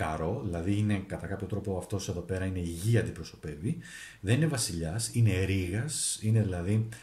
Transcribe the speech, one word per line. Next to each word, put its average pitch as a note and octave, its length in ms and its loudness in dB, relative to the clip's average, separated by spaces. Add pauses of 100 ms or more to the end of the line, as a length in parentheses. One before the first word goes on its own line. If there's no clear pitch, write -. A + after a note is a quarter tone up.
καρό, D#2+ 420 0
δηλαδή F2 320 0
είναι G#2 300 2
κατά E2+ 200 -8
κάποιο F#2+ 200 -4
τρόπο G2 300 -2
αυτός F#2 320 -4
εδώ F2 120 -4
πέρα F#2 240 -2
είναι F#2 140 -2
η E2+ 100 -2 (140)
γη A2+ 160 6
αντιπροσωπεύει, E2 800 -4 (420)
δεν G#2 160 4
είναι D#3+ 100 6
βασιλιάς, G2 680 -2
είναι G2 300 6
ρήγας, G2 760 0
είναι A2 200 4
δηλαδή F#2+ 460 2 (140)